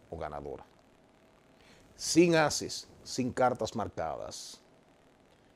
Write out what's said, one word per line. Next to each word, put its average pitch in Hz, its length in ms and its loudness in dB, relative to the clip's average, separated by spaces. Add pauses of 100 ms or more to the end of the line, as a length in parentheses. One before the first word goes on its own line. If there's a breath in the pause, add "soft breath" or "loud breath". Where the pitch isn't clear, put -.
o - 80 -10
ganadora. 73 480 -8 (1300 soft breath)
Sin 170 400 6
haces, - 540 0 (140)
sin 123 280 -2
cartas 120 440 2
marcadas. 76 840 -6 (960)